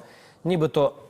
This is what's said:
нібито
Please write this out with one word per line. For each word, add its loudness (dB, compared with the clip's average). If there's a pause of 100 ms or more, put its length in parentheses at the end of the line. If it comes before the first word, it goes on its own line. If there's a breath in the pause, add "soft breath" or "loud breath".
(440 loud breath)
нібито 0 (140)